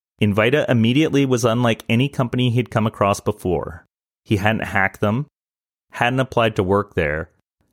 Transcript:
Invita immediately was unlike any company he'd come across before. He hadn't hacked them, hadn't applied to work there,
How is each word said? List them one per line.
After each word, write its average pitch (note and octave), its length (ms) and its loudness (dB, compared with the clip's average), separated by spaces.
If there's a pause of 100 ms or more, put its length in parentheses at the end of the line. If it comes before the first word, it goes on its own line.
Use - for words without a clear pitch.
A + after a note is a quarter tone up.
(200)
Invita A2 500 2
immediately C3 560 2
was B2+ 200 0
unlike A#2 420 0
any A#2+ 220 0
company B2 400 -2
he'd A#2+ 200 0
come G#2+ 160 0
across G#2 360 0
before. - 640 -4 (400)
He G#2+ 120 0
hadn't G#2+ 280 -2
hacked G2 340 -4
them, A2 260 -2 (640)
hadn't B2+ 280 0
applied A#2 380 -2
to G#2 60 0
work G2+ 320 -2
there, D#2+ 360 -4 (420)